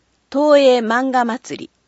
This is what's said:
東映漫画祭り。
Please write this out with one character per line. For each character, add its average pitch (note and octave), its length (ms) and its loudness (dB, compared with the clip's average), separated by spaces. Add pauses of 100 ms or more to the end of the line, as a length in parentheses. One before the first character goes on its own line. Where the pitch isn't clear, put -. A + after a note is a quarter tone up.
(320)
東 C#4+ 300 2
映 B3+ 180 4
漫 A#3+ 320 -4
画 B3 140 0
祭 A3 400 -10
り。 - 40 -20 (180)